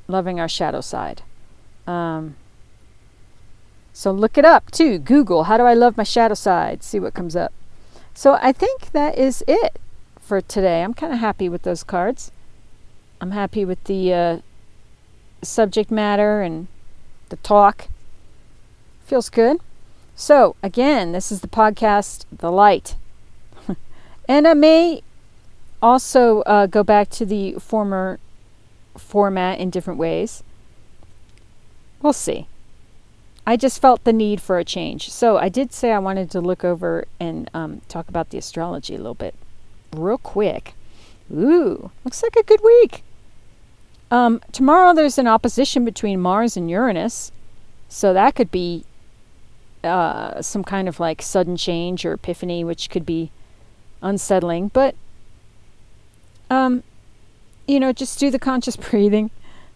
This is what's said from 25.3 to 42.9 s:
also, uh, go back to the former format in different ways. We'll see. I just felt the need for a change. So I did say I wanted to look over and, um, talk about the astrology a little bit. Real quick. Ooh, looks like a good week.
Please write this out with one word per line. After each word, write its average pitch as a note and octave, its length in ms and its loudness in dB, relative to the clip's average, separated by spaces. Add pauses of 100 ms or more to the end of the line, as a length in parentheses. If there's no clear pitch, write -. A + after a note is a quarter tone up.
also, A#3+ 640 4
uh, G3+ 240 4
go G#3 160 2
back G#3 280 4
to - 140 -6
the G3 300 -4
former G3 640 -4 (800)
format F#3+ 600 -2
in F#3 120 -6
different E3+ 280 -6
ways. E3 440 -4 (1600)
We'll C#4+ 100 4
see. - 340 -8 (1000)
I A#3 100 2
just B3+ 240 0
felt B3+ 240 6
the A#3 80 4
need G#3+ 300 0
for F#3 160 0
a F3 60 -2
change. D#3+ 460 -10
So A3+ 280 2
I F3+ 100 0
did A#3+ 240 -4
say A#3 200 -2
I G#3 60 0
wanted F#3+ 340 -4
to F#3 80 -4
look F3+ 240 -2
over E3+ 420 -4 (120)
and, D#3+ 360 -8
um, D#3 340 -10
talk - 200 -12
about E3 220 -6
the G3 80 -12
astrology E3+ 560 -10
a - 40 -10
little A#2+ 160 -10
bit. - 200 -10 (640)
Real F#3+ 220 -4
quick. - 560 -6 (580)
Ooh, B3+ 580 0 (140)
looks - 180 -10
like A#4 140 -2
a A4 60 6
good G#4+ 200 4
week. A#4 400 6 (1080)